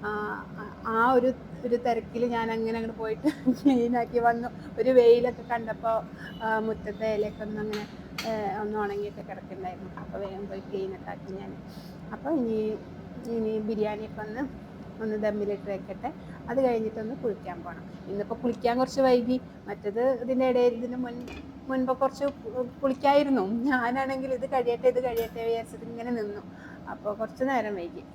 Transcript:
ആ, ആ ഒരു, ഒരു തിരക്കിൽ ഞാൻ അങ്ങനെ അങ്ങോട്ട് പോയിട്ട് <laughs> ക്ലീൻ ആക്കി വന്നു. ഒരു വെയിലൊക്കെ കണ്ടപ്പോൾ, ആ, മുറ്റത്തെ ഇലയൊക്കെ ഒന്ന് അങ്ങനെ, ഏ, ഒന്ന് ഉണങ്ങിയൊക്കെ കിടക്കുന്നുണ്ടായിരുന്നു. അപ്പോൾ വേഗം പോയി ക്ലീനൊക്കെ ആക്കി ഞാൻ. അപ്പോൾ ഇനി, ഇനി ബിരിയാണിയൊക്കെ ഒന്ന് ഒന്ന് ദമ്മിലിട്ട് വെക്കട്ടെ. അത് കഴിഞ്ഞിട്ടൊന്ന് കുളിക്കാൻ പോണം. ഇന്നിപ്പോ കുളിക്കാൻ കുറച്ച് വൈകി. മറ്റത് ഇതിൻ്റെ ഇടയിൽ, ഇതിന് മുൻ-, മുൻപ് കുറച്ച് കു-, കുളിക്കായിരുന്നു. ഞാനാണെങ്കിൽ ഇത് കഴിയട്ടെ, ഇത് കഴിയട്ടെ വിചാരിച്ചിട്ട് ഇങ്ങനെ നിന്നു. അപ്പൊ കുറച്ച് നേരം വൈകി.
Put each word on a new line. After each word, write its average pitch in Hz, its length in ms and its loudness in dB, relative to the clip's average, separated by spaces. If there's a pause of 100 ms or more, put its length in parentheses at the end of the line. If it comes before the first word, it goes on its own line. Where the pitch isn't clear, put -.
ആ, - 20 -2 (760)
ആ 226 240 6
ഒരു, 254 220 6 (320)
ഒരു 233 100 2
തിരക്കിൽ 233 500 0
ഞാൻ 226 260 0
അങ്ങനെ 226 260 0
അങ്ങോട്ട് 226 220 -6
പോയിട്ട് 220 240 -4
<laughs> 262 360 2
ക്ലീൻ 247 380 4
ആക്കി 233 220 0
വന്നു. 233 280 4 (320)
ഒരു 240 100 6
വെയിലൊക്കെ 240 640 10
കണ്ടപ്പോൾ, 226 460 -2 (460)
ആ, 220 160 2
മുറ്റത്തെ 214 560 -2
ഇലയൊക്കെ 214 280 -2
ഒന്ന് 214 180 -4
അങ്ങനെ, 214 220 -2 (460)
ഏ, 214 320 -2
ഒന്ന് 427 180 -2
ഉണങ്ങിയൊക്കെ 403 420 -4
കിടക്കുന്നുണ്ടായിരുന്നു. 190 760 -10
അപ്പോൾ - 180 -10
വേഗം 196 300 -6
പോയി 190 120 -8
ക്ലീനൊക്കെ 190 500 -6
ആക്കി - 240 -10
ഞാൻ. 196 180 -10 (600)
അപ്പോൾ 247 160 -6
ഇനി, 220 480 2 (580)
ഇനി 220 240 0
ബിരിയാണിയൊക്കെ 214 600 -2
ഒന്ന് 220 480 -8 (340)
ഒന്ന് 214 240 -2
ദമ്മിലിട്ട് 208 480 0
വെക്കട്ടെ. 190 360 -8 (400)
അത് 247 160 2
കഴിഞ്ഞിട്ടൊന്ന് 226 580 0
കുളിക്കാൻ 190 420 -4
പോണം. 170 180 -10 (260)
ഇന്നിപ്പോ 202 340 -4
കുളിക്കാൻ 240 380 2
കുറച്ച് 262 260 0
വൈകി. 247 300 6 (320)
മറ്റത് 208 340 -2 (200)
ഇതിൻ്റെ 254 280 4
ഇടയിൽ, 247 280 6
ഇതിന് 247 260 -4
മുൻ-, 240 200 -8 (440)
മുൻപ് 262 320 2
കുറച്ച് 269 240 0 (180)
കു-, 240 260 -4 (120)
കുളിക്കായിരുന്നു. 277 600 6 (260)
ഞാനാണെങ്കിൽ 262 680 0
ഇത് 262 160 -4
കഴിയട്ടെ, 247 400 4
ഇത് 247 140 0
കഴിയട്ടെ 226 420 -2
വിചാരിച്ചിട്ട് 226 420 -4
ഇങ്ങനെ 233 280 -4
നിന്നു. 208 240 -6 (480)
അപ്പൊ - 180 -6 (100)
കുറച്ച് 220 320 -2
നേരം 214 300 0
വൈകി. 170 220 -8 (120)